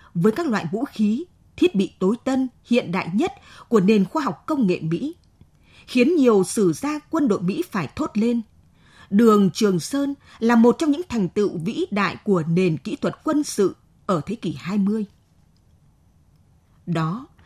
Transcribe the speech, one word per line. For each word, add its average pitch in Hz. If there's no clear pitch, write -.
với 180
các 339
loại 208
vũ 226
khí, 226
thiết -
bị 190
tối 190
tân, 262
hiện 240
đại 175
nhất 269
của 220
nền 196
khoa 311
học -
công 277
nghệ 180
Mỹ, 175
khiến 254
nhiều 233
sử 185
gia 294
quân 294
đội 196
Mỹ 202
phải 165
thốt 302
lên: 233
"Đường 208
Trường 190
Sơn 277
là 233
một 233
trong 302
những 294
thành 208
tựu 202
vĩ 214
đại 196
của 185
nền 165
kỹ -
thuật -
quân 302
sự -
ở 175
thế 196
kỷ 170
hai 170
mươi." 208
Đó 175